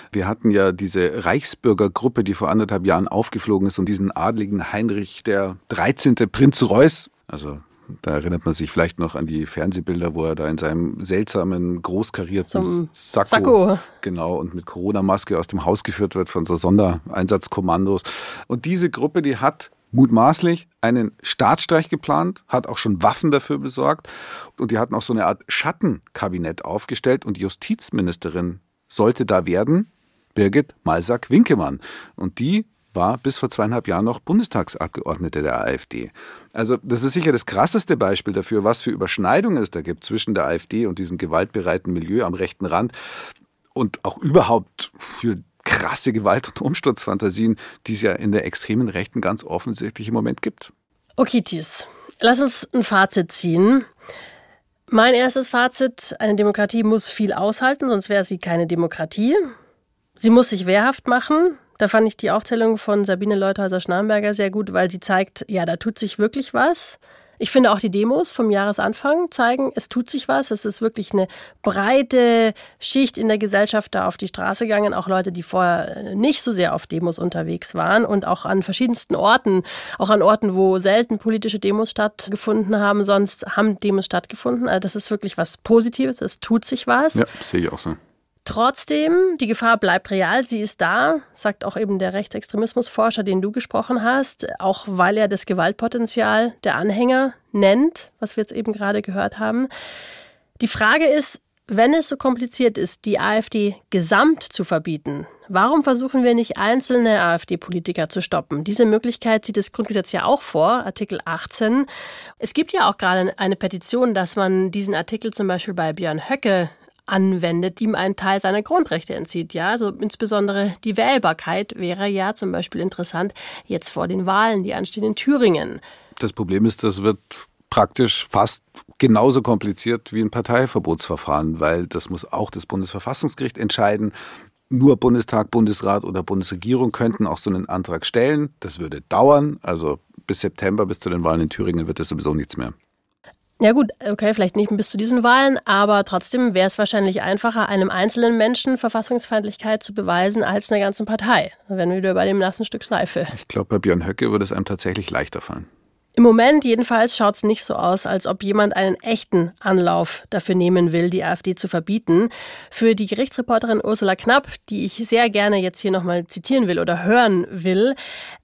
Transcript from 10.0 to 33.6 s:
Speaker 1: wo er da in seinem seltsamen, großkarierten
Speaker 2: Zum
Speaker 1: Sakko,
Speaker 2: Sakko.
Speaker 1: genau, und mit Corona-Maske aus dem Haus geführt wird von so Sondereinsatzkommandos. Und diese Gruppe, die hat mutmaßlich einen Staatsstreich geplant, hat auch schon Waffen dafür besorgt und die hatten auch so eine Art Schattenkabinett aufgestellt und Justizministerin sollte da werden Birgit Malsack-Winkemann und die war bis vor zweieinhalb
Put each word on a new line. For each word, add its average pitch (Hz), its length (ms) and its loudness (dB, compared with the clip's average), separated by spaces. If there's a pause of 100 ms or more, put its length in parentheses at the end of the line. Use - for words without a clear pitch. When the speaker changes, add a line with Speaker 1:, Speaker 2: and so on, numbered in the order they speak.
Speaker 1:
wo 80 120 -2
er 80 100 -2
da 78 120 -2
in 78 100 -2
seinem 80 440 -2
seltsamen, 92 800 -2
großkarierten 95 800 -4
Speaker 2:
Zum 175 300 -2
Speaker 1:
Sakko, - 360 -2
Speaker 2:
Sakko. 196 500 4 (220)
Speaker 1:
genau, 87 360 -4
und 85 180 -6
mit 87 100 -10
Corona-Maske 95 720 0
aus 82 120 -2
dem 87 160 -4
Haus 98 180 2
geführt 101 320 -2
wird 92 140 0
von 82 180 -2
so 87 100 0
Sondereinsatzkommandos. 92 1500 2 (440)
Und 123 180 -4
diese 175 260 0
Gruppe, 151 320 -2
die 139 160 -2
hat 135 340 -2 (180)
mutmaßlich 135 760 4 (140)
einen 117 320 0 (100)
Staatsstreich 156 640 2
geplant, 165 600 -2
hat 127 200 -2
auch 120 100 -6
schon 101 240 0
Waffen 127 280 2
dafür 143 280 0
besorgt 139 500 -2 (500)
und 113 140 -2
die 110 60 0
hatten 117 180 -2
auch 117 60 -2
so - 100 -4
eine 110 120 0
Art 101 220 0
Schattenkabinett 92 1160 -4
aufgestellt 120 600 -2
und 101 140 -6
Justizministerin 90 1200 -4 (300)
sollte 113 360 2
da 92 220 2
werden 131 460 0 (420)
Birgit 101 480 2
Malsack-Winkemann 92 1000 0 (360)
und 92 240 -6
die 190 260 0 (260)
war 98 260 2
bis 135 200 -2
vor 127 120 -2
zweieinhalb 113 360 -2